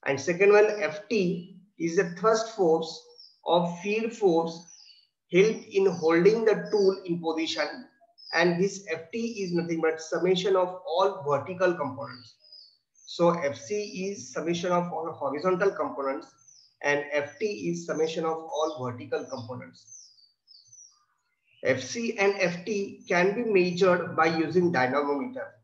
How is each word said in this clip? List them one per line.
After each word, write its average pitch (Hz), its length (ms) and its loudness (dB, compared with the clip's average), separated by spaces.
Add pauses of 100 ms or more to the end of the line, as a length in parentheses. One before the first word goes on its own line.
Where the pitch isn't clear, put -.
And 139 160 0
second 190 320 4
one, 214 140 8 (140)
F 151 280 -6
T, 185 440 -2 (260)
is 170 180 -2
the 185 220 0
thrust 220 380 2
force 165 460 2 (440)
of 175 340 2
field 220 320 -2
force 170 440 2 (760)
help 202 260 4 (160)
in 190 140 4
holding 175 580 4
the 202 260 2
tool 196 340 2
in 170 160 -4
position, 160 460 -2 (680)
and 175 300 2
this - 280 -2
F 165 220 -8
T 233 60 -6
is 214 340 -4
nothing 170 280 -2
but 160 200 0
summation 180 560 0
of 180 120 2
all 180 600 -2
vertical 180 460 0
components. - 640 -10 (680)
So 170 240 4
F 170 260 -2
C 208 540 -6
is - 220 -12
summation 170 400 -2
of 175 200 0
all 160 200 -6
horizontal 175 580 0
components, 139 580 -6 (540)
and 143 300 0
F 147 260 -4
T 208 320 -4
is 170 140 -6
summation 160 400 -2
of 160 120 -2
all 160 460 -4
vertical 135 420 -6
components. 123 680 -14 (1700)
F - 200 0
C 233 340 -6
and 196 220 2
F 175 260 -2
T 202 420 -6
can 185 280 2
be 240 100 -4
measured 180 720 2
by 165 100 4
using 165 460 2
dynamometer 131 720 0 (180)